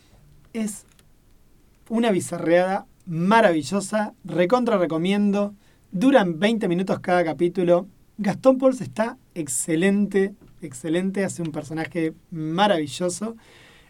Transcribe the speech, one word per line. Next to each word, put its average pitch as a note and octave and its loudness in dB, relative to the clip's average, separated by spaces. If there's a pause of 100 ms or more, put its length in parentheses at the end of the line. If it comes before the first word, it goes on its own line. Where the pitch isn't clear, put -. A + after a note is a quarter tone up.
(540)
Es A3 -8 (1000)
una A#3 2
bizarreada F3+ 2 (180)
maravillosa, G3 2
recontra F#3 2
recomiendo. G3 0 (380)
Duran G3 2
veinte G#3+ 0
minutos F#3 -2
cada F3+ 2
capítulo. F3 2 (320)
Gastón G#3+ 2
Pauls C4 2
está A3 -6 (160)
excelente, G3 0 (300)
excelente, F3+ -4
hace F#3 -6
un D#3+ -6
personaje D#3 -6 (160)
maravilloso. F3 -2 (520)